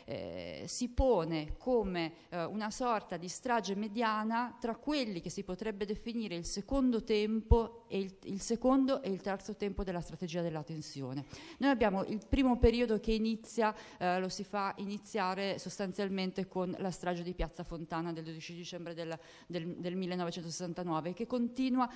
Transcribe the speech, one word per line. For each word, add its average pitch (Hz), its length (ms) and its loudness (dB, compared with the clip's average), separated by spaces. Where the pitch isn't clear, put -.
eh, 87 640 -8
si 240 220 -4
pone 165 680 4
come, 190 540 0
eh, 170 140 -2
una 208 260 -4
sorta 214 460 -2
di 175 120 -8
strage 208 460 0
mediana 220 880 0
tra 226 160 -2
quelli 240 440 0
che 170 100 -6
si 202 140 -6
potrebbe 208 400 -4
definire 214 500 -4
il 170 100 -4
secondo 254 600 2
tempo 220 840 4
e 196 100 -2
il, 190 260 -4
il 196 160 -4
secondo 262 640 4
e 196 80 -2
il 185 100 -2
terzo 196 360 -4
tempo 202 280 -2
della 180 160 -2
strategia 165 420 -4
della 160 200 -2
tensione. 139 600 -6
Noi 269 120 4
abbiamo 208 340 4
il 214 240 -4
primo 254 300 6
periodo 233 420 6
che 220 120 2
inizia, 220 600 2
eh, 180 220 2
lo 185 80 0
si 190 160 -6
fa 196 340 -2
iniziare 196 800 -2
sostanzialmente 190 880 -2
con 185 320 -2
la 185 120 -2
strage 180 320 -2
di 175 120 -4
Piazza 165 300 -4
Fontana 170 480 -4
del 160 120 -6
dodici 160 300 -10
dicembre 170 400 -8
del, 165 240 -6
del, 170 300 -4
del 175 200 -4
millenovecentosessantanove, 175 1160 -2
che 226 140 -6
continua 247 680 2